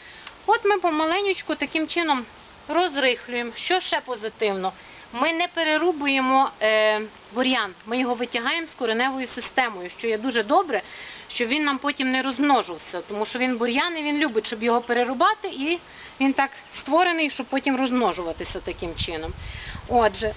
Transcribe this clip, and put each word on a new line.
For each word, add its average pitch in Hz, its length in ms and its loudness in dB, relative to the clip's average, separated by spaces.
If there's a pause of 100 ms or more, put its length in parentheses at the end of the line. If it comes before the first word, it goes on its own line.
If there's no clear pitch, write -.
(460)
От 440 180 4
ми 403 140 4
помаленечку 339 760 0
таким 311 340 -2
чином 294 360 0 (440)
розрихлюємо. 262 880 0
Що - 260 0
ще 320 200 -2
позитивно? 208 720 -2 (400)
Ми 269 200 2
не 339 160 0
перерубуємо, 285 1000 2 (120)
е, 214 380 4 (320)
бур'ян, 233 420 0 (120)
ми 233 120 -2
його 247 160 0
витягаємо 247 520 -2
з - 80 -16
кореневою 254 540 0
системою, 220 720 -4
що 226 100 -4
є 220 100 2
дуже 233 240 0
добре, 277 400 2 (460)
що - 180 -2
він 294 180 0
нам 277 140 0
потім 277 320 0
не 262 120 2
розмножився, 240 840 0
тому 208 180 -4
що 247 120 -4
він 254 180 2
бур'ян 277 420 0
і 302 40 -4
він 294 160 -2
любить, 247 280 0
щоб 220 160 -8
його 233 180 4
перерубати, 269 680 0
і 311 300 -2 (420)
він 269 120 4
так 277 180 2 (280)
створений, 320 520 2
щоб 254 160 -6
потім 269 300 0
розмножуватися 185 840 0
таким 170 340 -6
чином. 165 380 -6 (560)
Отже, 220 480 2